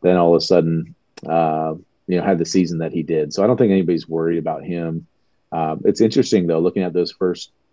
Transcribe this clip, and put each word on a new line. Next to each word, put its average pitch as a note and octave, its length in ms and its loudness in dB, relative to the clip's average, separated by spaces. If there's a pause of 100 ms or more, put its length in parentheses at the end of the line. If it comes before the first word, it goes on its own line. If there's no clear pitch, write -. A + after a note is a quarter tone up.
then F2+ 160 4
all E2+ 160 6
of E2 80 4
a - 20 -6
sudden, E2 500 2 (320)
uh, D#2+ 480 -2 (320)
you F2+ 120 -2
know, E2 60 -2
had F#2+ 140 2
the E2 60 -2
season E2+ 340 0
that D#2 140 -4
he E2 100 -4
did. D#2 300 -2
So G2 100 -2
I G#2 40 4
don't B2 100 2
think A2+ 160 2
anybody's F2 340 0
worried E2 320 -2
about D#2 240 -6
him. E2 440 -6 (460)
Um, D#2+ 340 -4
it's - 160 2
interesting G#2+ 440 2
though, D#2+ 120 0
looking F2+ 240 0
at F2+ 100 -4
those F2 200 -2
first, - 400 -4 (200)